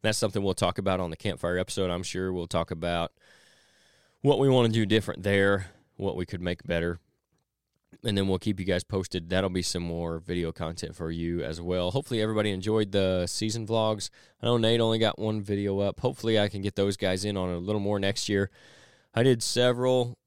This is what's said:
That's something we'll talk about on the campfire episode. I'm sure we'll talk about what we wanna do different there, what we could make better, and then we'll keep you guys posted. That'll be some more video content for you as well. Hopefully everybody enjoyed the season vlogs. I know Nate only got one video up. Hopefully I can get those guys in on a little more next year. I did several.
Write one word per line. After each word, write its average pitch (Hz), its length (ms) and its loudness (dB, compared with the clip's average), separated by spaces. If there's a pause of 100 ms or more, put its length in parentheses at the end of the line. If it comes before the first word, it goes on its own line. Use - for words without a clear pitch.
That's 107 160 0
something 104 260 0
we'll 95 100 0
talk 90 240 0
about 95 220 0
on 87 120 -4
the 82 60 -8
campfire 90 400 -4
episode. 92 340 -2
I'm 87 120 -4
sure 92 300 -4
we'll 85 140 -6
talk 82 240 -2
about 85 420 -4 (1080)
what 139 180 4
we 139 100 4
wanna 123 200 6
do 110 160 2
different 104 380 0
there, 98 440 4 (280)
what 98 200 -4
we 90 100 -4
could 87 160 -10
make 90 220 -4
better, 85 360 -2 (1040)
and 104 140 0
then 98 100 2
we'll 95 100 0
keep 95 220 -4
you 92 60 -6
guys 90 180 0
posted. 90 460 -6
That'll 92 200 0
be 90 120 -2
some 87 220 -4
more 85 360 -6
video 85 320 -4
content 82 440 -8
for 82 140 -8
you 85 320 -4
as 78 180 -6
well. 90 320 -2
Hopefully 123 300 -2
everybody 107 300 0
enjoyed 104 400 0
the 92 360 2
season 110 380 -4
vlogs. 110 440 0 (320)
I 117 40 -4
know 120 120 4
Nate 113 220 4
only 113 200 2
got 110 200 2
one 107 220 -2
video 101 380 0
up. 101 220 -2
Hopefully 113 380 2
I 104 100 2
can 98 120 -8
get 98 140 -4
those 98 220 2
guys 95 280 0
in 104 100 -2
on 92 140 -2
a 87 80 -2
little 101 240 -2
more 101 180 0
next 98 300 -2
year. 98 220 2 (640)
I 117 100 2
did 123 180 4
several. 123 840 2